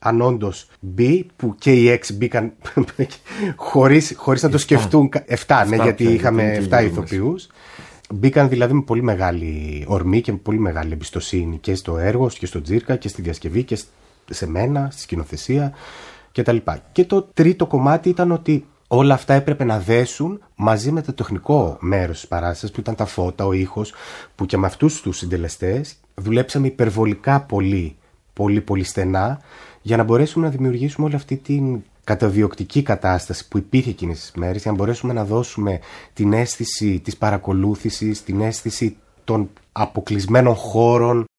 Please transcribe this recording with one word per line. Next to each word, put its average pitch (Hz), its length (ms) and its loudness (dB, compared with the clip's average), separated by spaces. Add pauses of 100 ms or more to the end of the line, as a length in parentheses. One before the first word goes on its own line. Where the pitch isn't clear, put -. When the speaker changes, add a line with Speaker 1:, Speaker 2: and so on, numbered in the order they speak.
Speaker 1:
Αν 117 180 2
όντως 113 460 -2 (120)
μπει, 123 460 2 (100)
που 110 240 -4
και 139 140 6
οι 120 160 8
έξι 120 240 0
μπήκαν 113 400 -2 (220)
<laughs> - 800 -4
χωρίς, 143 640 4
χωρίς 131 260 0
να 160 60 4
το 135 60 0
Speaker 2:
Εφτά. 143 200 4
Speaker 1:
σκεφτούν 139 340 6
κα-, 139 180 -2
εφτά, 120 380 2
ναι, 104 60 -2
Speaker 2:
Εφτά 113 120 2
Speaker 1:
γιατί 117 200 2
Speaker 2:
πια, 113 100 4
Speaker 1:
είχαμε 113 300 2
Speaker 2:
γιατί 107 140 0
Speaker 1:
εφτά 104 240 2
Speaker 2:
είναι 98 80 2
γύρω 87 120 -4
μας. 82 100 -8
Speaker 1:
ηθοποιούς. 127 360 -4 (640)
Μπήκαν 135 360 4
δηλαδή 123 240 2
με 143 80 4
πολύ 120 220 -2
μεγάλη 82 840 -2
ορμή 92 340 2
και - 100 -4
με 98 60 -4
πολύ 107 220 -2
μεγάλη 80 340 -2
εμπιστοσύνη 82 640 -6
και 92 180 -4
στο 87 220 -6
έργο 110 320 0
και - 160 -12
στο 87 160 -8
Τζίρκα 110 340 -2
και - 120 -8
στη - 140 -10
διασκευή 85 420 -4
και 120 120 -6
σ-, - 120 -12 (420)
σε 85 180 -8
μένα, 131 440 -2
στη - 100 -18
σκηνοθεσία 87 720 -4 (580)
και - 100 -4
τα - 100 0
λοιπά. 110 400 -2
Και 180 140 4
το 190 160 2
τρίτο 175 460 2
κομμάτι 147 420 2
ήταν 175 220 2
ότι 160 340 0 (220)
όλα 135 260 6
αυτά 131 200 2
έπρεπε 139 300 2
να 110 160 0
δέσουν 123 600 0 (160)
μαζί 110 360 0
με 160 100 -2
το 143 120 -8
τεχνικό 104 680 -2
μέρος 90 400 -2
της - 80 -20
παράστασης, 85 440 -4
που - 80 -10
ήταν 110 160 -6
τα 107 100 -2
φώτα, 90 400 -4
ο 95 80 0
ήχος, 95 400 -4 (420)
που 101 100 -4
και 101 120 -2
με 95 100 2
αυτούς - 340 0
τους 92 160 -4
συντελεστές 90 800 -4 (200)
δουλέψαμε 123 520 0
υπερβολικά 113 760 0
πολύ, 98 540 -2 (380)
πολύ, 101 280 0
πολύ 98 220 -2
στενά, 95 580 -2 (400)
για 113 160 0
να 110 60 4
μπορέσουμε 143 420 2
να 160 60 0
δημιουργήσουμε 131 560 -2
όλη 143 80 -2
αυτή 139 220 -6
την 135 440 -2 (220)
καταδιοκτική 104 800 0
κατάσταση 92 640 -2
που - 100 -2
υπήρχε 123 320 0
εκείνες 85 300 -6
τις - 160 -18
μέρες, 87 260 -4
για 107 100 -4
να 101 60 -2
μπορέσουμε 117 360 -2
να 113 120 -2
δώσουμε 101 540 -2 (340)
την 104 200 2
αίσθηση 110 680 -2
της - 180 -10
παρακολούθησης, 101 1040 -2
την 98 180 -4
αίσθηση 110 560 -4 (260)
των 107 260 -2 (220)
αποκλεισμένων 110 840 2
χώρων 117 720 2 (140)